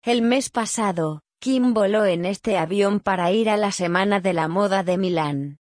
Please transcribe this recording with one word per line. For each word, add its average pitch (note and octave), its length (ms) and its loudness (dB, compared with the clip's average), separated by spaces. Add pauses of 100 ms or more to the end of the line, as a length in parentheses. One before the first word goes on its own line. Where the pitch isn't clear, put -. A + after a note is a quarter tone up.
El A#3+ 200 0
mes B3 280 0
pasado, F3 720 -2 (160)
Kim B3+ 360 0
voló G#3+ 300 2
en E3+ 200 0
este G3 320 -2
avión G3 440 0
para F3+ 320 0
ir A3 180 2
a G#3 60 2
la G3+ 160 0
Semana F#3 480 0
de F#3 120 0
la D#3+ 160 0
Moda G3 340 0
de F3+ 140 0
Milán. D3+ 720 -2